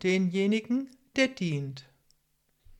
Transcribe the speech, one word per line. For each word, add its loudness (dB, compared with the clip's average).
denjenigen, 0
der 4
dient. -6